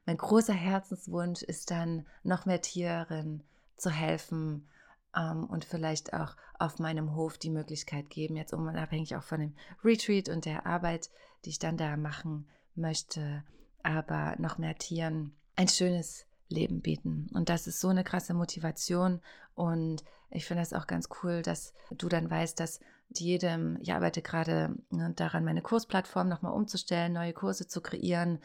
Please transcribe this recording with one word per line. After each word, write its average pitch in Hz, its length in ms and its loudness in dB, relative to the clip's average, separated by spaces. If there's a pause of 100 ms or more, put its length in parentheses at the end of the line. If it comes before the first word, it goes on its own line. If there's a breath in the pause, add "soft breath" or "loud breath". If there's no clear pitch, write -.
mein 165 120 2
großer 220 360 6
Herzenswunsch 175 880 0
ist - 300 -6
dann, 165 340 -2 (160 loud breath)
noch 180 240 2
mehr 180 140 4
Tieren 165 800 -2 (340 soft breath)
zu - 140 0
helfen, 156 800 0 (480 soft breath)
ähm, 160 280 0
und 165 200 -4
vielleicht 160 500 -4
auch 160 220 -4 (220 loud breath)
auf 160 200 -2
meinem 156 360 0
Hof 160 240 -2
die 165 120 -4
Möglichkeit 151 600 -4
geben, 156 260 -4
jetzt 156 160 0
unabhängig 160 640 0
auch 147 60 -4
von 156 180 -2
dem 147 140 -2 (300 loud breath)
Retreat 214 440 6
und 160 160 -2
der 156 220 -4
Arbeit, 170 440 0 (340 loud breath)
die 165 60 -8
ich 147 80 -4
dann 165 180 0
da 156 200 0
machen 151 520 -4 (260 soft breath)
möchte, 151 680 -4 (380 soft breath)
aber 156 560 0
noch 165 200 -2
mehr 160 180 -2
Tieren 160 580 -2 (220)
ein 180 120 6
schönes 180 580 2 (220)
Leben 165 320 0
bieten. 156 540 -2
Und - 140 2
das 170 180 2
ist 170 140 -6
so 185 80 2
eine 185 160 4
krasse 180 300 -2
Motivation. 175 840 0 (340 loud breath)
Und 165 500 0 (260 soft breath)
ich 160 160 -4
finde 170 160 0
das 170 100 -4
auch - 140 -2
ganz 170 220 -2 (140)
cool, 170 200 0
dass 165 320 -2 (160 loud breath)
du - 180 -4
dann 165 220 2
weißt, 165 280 0
dass - 220 -4 (380 loud breath)
jedem, 170 640 2
ich 180 120 -2
arbeite 165 300 2
gerade, 165 520 2 (160)
ne, 170 240 0
daran, 165 300 2
meine 165 180 2
Kursplattform 185 680 2
nochmal 175 240 0
umzustellen, 180 600 0
neue 170 200 0
Kurse 190 340 -2
zu - 140 -6
kreieren, 175 640 0